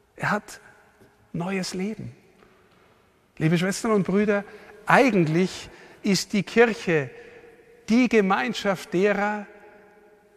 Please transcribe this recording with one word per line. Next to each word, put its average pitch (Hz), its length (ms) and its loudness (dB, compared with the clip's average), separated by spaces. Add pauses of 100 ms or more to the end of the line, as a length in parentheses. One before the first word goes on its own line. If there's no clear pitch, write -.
(180)
Er 147 120 -4
hat - 320 -6 (720)
neues 180 400 -6
Leben. 185 420 -8 (1200)
Liebe 160 200 2
Schwestern 196 340 -2
und 208 120 2
Brüder, 202 400 0 (420)
eigentlich 185 840 2 (360)
ist - 300 0
die 202 100 0
Kirche 185 640 2 (800)
die 240 180 4
Gemeinschaft 208 840 0
derer, 202 540 0 (880)